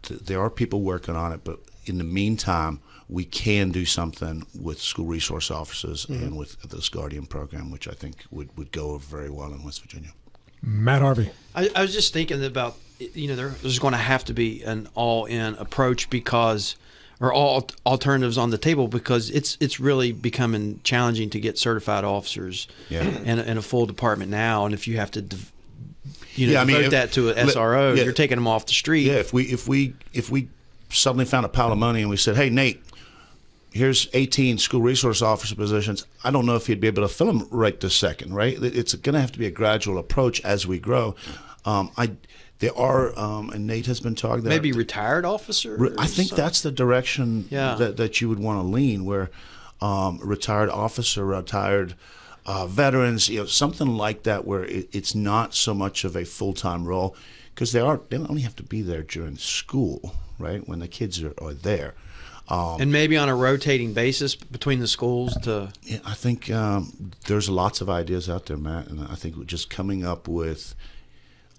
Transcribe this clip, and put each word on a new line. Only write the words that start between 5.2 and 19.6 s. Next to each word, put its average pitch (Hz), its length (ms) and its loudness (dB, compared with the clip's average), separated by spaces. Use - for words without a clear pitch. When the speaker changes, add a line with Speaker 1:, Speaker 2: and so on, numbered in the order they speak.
Speaker 1:
officers 78 560 -8
Speaker 2:
Mm-hmm. 131 160 -6
Speaker 1:
and 73 160 -6
with - 240 -12
this - 260 -6
Guardian 73 380 -8
program, 73 460 -10
which - 160 -12
I 71 40 -12
think 73 380 -16
would, 73 260 -14
would 76 140 -12
go 76 200 -8
over 71 140 -10
very 73 140 -10
well 73 220 -12
in 71 120 -14
West 71 180 -14
Virginia. - 300 -18
Speaker 3:
Matt 117 400 2
Harvey. 123 280 4
Speaker 4:
I, 185 180 2
I 185 80 4
was 196 100 0
just 208 200 2
thinking 160 320 -2
about, 123 320 -4
you 143 260 -8
know, 139 80 -2
there, 127 140 -4
there's 131 320 -2
gonna 135 160 4
have 123 300 2
to 113 60 -6
be 113 300 0
an 110 320 -4
all-in 113 640 0
approach 123 520 0
because, 117 680 2
or 127 140 2
all 135 360 4
alternatives 131 540 4
on 120 120 4
the 110 80 0
table 147 280 4
because 117 440 0
it's, - 300 0